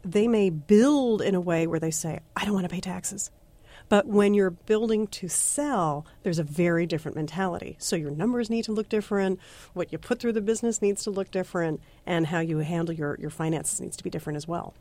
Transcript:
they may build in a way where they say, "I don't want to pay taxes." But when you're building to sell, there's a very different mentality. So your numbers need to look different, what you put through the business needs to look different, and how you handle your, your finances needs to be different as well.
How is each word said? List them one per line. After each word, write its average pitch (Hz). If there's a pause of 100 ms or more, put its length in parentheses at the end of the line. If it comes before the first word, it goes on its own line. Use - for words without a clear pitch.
they 208
may 214
build 226
in -
a 180
way 170
where 165
they 160
say, 160 (160)
"I -
don't 208
want 190
to 170
pay 180
taxes." 185 (580)
But 208
when 202
you're 196
building 214
to -
sell, 175 (160)
there's 170
a 165
very 170
different 165
mentality. 165
So -
your 151
numbers 220
need 226
to 220
look 214
different, 196 (340)
what 175
you 160
put 233
through 233
the 220
business 220
needs 202
to -
look 196
different, 170 (240)
and 165
how 165
you 165
handle 170
your, 147
your 147
finances 156
needs -
to -
be -
different 151
as 147
well. -